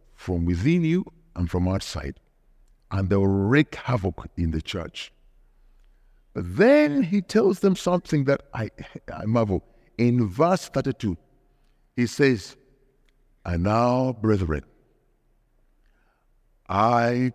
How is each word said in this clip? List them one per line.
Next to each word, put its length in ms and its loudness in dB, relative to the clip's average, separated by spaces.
from 300 -4
within 380 2
you 220 0
and 160 -2
from 160 0
outside, 520 -6
and 200 -2
they 60 2
will 120 4
wreak 480 2
havoc 520 -4
in 140 0
the 100 -4
church. 500 -12
But 220 -8
then 480 4
he 180 0
tells 380 0
them 160 2
something 500 -2
that 180 0
I, 180 -6
I 120 -10
marvel. 380 0
In 300 2
verse 420 0
thirty-two, 480 -4
he 120 0
says, 480 0
"And 180 -2
now, 500 0
brethren, 500 0
I 640 2